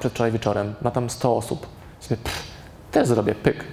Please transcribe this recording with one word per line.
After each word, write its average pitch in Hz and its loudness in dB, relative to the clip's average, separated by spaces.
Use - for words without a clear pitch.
przedwczoraj 117 2
wieczorem. 104 0
Ma 120 0
tam 120 0
sto 120 2
osób. - -4
Sobie, - -2
pff, - -6
też 285 4
zrobię, 110 4
pyk, - 0